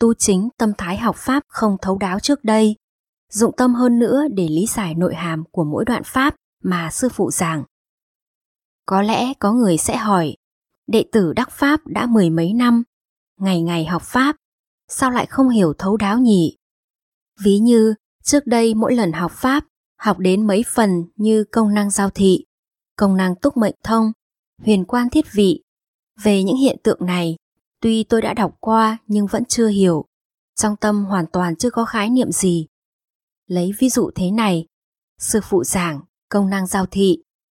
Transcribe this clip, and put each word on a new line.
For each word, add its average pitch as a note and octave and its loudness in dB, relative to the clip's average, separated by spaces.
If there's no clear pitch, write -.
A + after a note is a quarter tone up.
tu A#3 4
chính G3+ 0
tâm G#3+ 0
thái F3+ -6
học A3 -4
Pháp C#4 -2
không G#3 -2
thấu F#3+ -2
đáo G3 -4
trước - -2
đây. G#3+ 2
Dụng G#3+ 0
tâm B3+ 2
hơn A#3+ 2
nữa A#3+ 2
để F#3 -2
lý D#3+ 0
giải F#3+ -6
nội F3 -2
hàm E3 -6
của F3+ -2
mỗi D3+ -4
đoạn A#3 -2
Pháp C#4 -2
mà F3 -4
sư - -2
phụ G#3 -2
giảng. D#3+ -4
Có G3 0
lẽ A3+ -2
có G3+ 0
người G#3+ 2
sẽ A3 -4
hỏi, G3 -2
"Đệ G#3+ 0
tử F3+ 2
đắc B3 -4
Pháp D4 0
đã - -4
mười G#3+ 4
mấy E3 0
năm, A#3+ 2
ngày F#3+ 0
ngày E3+ -2
học E3 -4
Pháp, C4+ -2
sao C4 -2
lại B3 -2
không C4 2
hiểu G3+ 4
thấu F#3+ -2
đáo G#3 0
nhỉ?" G#3 4
Ví G3+ 4
như, A3 4
trước C#4+ 0
đây A3+ 2
mỗi A3+ 0
lần G#3 0
học E3 -4
Pháp, C4+ -2
học G#3 -2
đến F#3+ 0
mấy G#3 2
phần F#3+ 0
như G#3+ 0
công G#3+ 0
năng G#3 0
giao G3 -2
thị, F#3+ 2
công G3 2
năng F#3 0
túc - -2
mệnh A3 0
thông, A3+ 0
huyền G#3 2
quan A#3+ -2
thiết D#4 0
vị. G3+ 2
Về G3+ 2
những G3 0
hiện C4+ 2
tượng G3+ 0
này, F3 -2
tuy A3 0
tôi A3+ 0
đã A3+ -4
đọc G#3+ -4
qua A3 0
nhưng G#3 0
vẫn A3+ -4
chưa A#3 0
hiểu, F#3 2
trong G#3+ -2
tâm G#3 0
hoàn F#3+ -2
toàn F3+ -2
chưa B3 -2
có A#3 -2
khái G#3+ -4
niệm B3+ 0
gì. E3+ 0
Lấy F3+ -2
ví C4 2
dụ B3 -2
thế F3+ -2
này, G3 -2
sư - -2
phụ F#3+ 0
giảng E3+ -4
công G3+ 0
năng F#3+ -4
giao F#3+ -2
thị. F#3+ 0